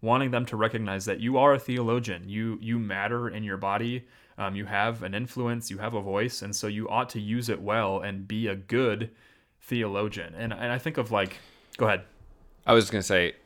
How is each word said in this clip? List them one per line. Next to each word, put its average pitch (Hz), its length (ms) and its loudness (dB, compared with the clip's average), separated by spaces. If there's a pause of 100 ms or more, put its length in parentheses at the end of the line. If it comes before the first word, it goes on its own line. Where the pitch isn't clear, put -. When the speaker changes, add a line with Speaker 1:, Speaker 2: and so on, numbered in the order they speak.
Speaker 1:
wanting 123 300 2
them 120 160 0
to 113 100 -6
recognize 107 480 0
that 101 160 -2
you 123 160 0
are 139 160 8
a 135 60 4
theologian. 117 720 -2
You, 110 320 -4
you 113 180 0
matter 110 500 -2
in 107 160 -6
your 98 140 -4
body. 113 480 -2 (320)
Um, 98 180 -4
you 101 80 -6
have 107 380 0
an 95 120 -6
influence, 120 560 -4
you 98 80 -8
have 107 160 -4
a 104 60 -2
voice, 101 420 0
and 101 140 -6
so 110 100 -2
you 107 220 -4
ought 123 220 0
to 113 100 -6
use 117 280 -2
it 104 120 -2
well 101 400 0
and 98 260 -6
be 107 220 -2
a 98 80 -2
good 110 540 0 (500)
theologian. 101 760 -4
And, 113 180 -6
and 120 200 -4
I 123 60 -2
think 156 200 -6
of, 113 140 -2
like, 98 260 2 (380)
go 110 100 2
ahead. 95 160 2 (640)
Speaker 2:
I 113 60 6
was 113 180 8
gonna 101 120 0
say, 90 320 4 (120)